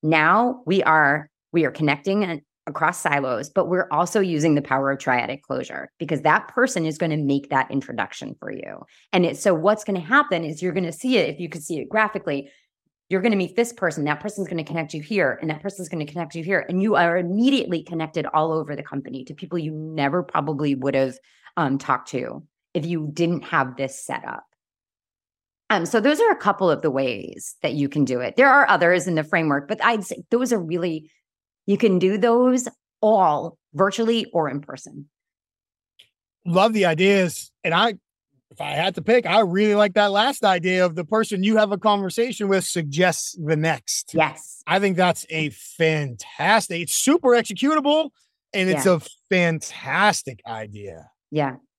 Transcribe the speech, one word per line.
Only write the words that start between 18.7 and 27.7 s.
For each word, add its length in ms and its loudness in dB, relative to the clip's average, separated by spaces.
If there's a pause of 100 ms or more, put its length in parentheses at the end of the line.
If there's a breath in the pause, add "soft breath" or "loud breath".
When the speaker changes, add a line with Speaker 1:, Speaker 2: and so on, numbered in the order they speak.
Speaker 1:
the 80 -12
company 400 -10
to 100 -16
people 240 -8
you 140 -4
never 500 -2
probably 540 -2
would 180 -2
have, 240 0 (380 soft breath)
um, 220 0
talked 320 -2
to 340 -8 (300)
if 120 -4
you 260 -4
didn't 300 0
have 340 -2
this 280 -8
set 200 -10
up. 200 -12 (1200)
Um, 160 2
so 160 0
those 200 2
are 100 6
a 60 2
couple 340 2
of 120 0
the 100 0
ways 720 -6
that 100 0